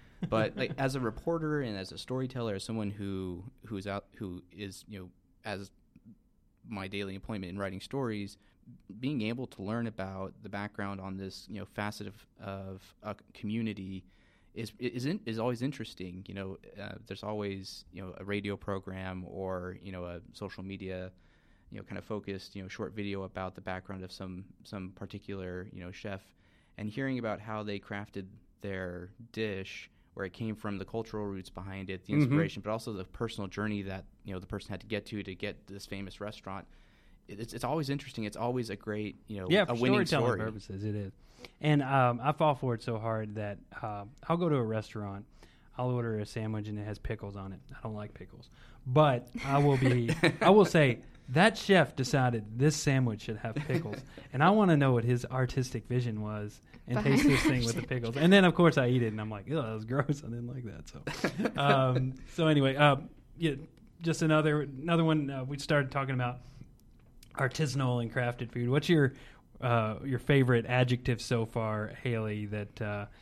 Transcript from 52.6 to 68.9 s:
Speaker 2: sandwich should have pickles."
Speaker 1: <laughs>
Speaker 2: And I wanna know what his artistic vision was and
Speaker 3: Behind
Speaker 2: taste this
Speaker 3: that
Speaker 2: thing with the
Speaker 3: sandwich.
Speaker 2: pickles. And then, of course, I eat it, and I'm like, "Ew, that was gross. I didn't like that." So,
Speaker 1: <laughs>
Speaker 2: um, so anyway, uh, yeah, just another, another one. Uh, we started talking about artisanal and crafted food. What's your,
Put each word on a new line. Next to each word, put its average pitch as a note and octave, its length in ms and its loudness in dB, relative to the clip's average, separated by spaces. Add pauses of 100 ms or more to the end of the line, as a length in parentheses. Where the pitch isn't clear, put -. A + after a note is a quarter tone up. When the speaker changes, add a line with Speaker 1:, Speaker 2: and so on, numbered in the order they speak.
Speaker 2:
sandwich B2+ 460 2
should A2 140 -6
have A2+ 180 -4
pickles." E3 420 -2 (180)
Speaker 1:
<laughs> - 160 -18
Speaker 2:
And C3+ 120 2
I E3+ 80 10
wanna G3 260 8
know C#3 160 6
what A#2 100 4
his B2 220 2
artistic B2+ 640 -2
vision A#2+ 340 0
was G#2+ 400 -6 (260)
and B2 80 0
Speaker 3:
Behind C#3 200 4
Speaker 2:
taste - 120 6
this C3+ 160 6
Speaker 3:
that - 60 6
Speaker 2:
thing C3 100 4
with A#2 80 2
the A#2 60 2
Speaker 3:
sandwich. - 160 -4
Speaker 2:
pickles. A#2 280 -2
And D#3+ 140 8
then, G3 140 10
of E3+ 80 6
course, E3+ 240 8
I B2+ 120 4
eat B2+ 120 4
it, A#2 60 2
and A2 120 -2
I'm G#2+ 120 -4
like, G2+ 160 -8
"Ew, C#3 80 -4
that A2+ 180 -2
was A2 120 -6
gross. C#3 380 0
I - 60 -10
didn't A#2+ 180 -6
like B2+ 180 -8
that." G2 220 -10 (680)
So, C#3+ 60 0
Speaker 1:
<laughs> - 0 -
Speaker 2:
um, C3 520 4 (200)
so D#3+ 140 4
anyway, C#3 280 6
uh, C#3+ 220 8 (400)
yeah, D#3 180 0 (460)
just E3 200 0
another, D#3 400 6
another D#3 420 2
one. D#3 260 4
Uh, C3+ 140 -6
we C#3 140 -6
started C#3+ 340 2
talking C3+ 240 -2
about B2 240 -2 (960)
artisanal C3 640 0
and A#2 120 -4
crafted A#2+ 380 -2
food. A#2+ 180 -2
What's D3 200 4
your, C#3+ 240 8 (480)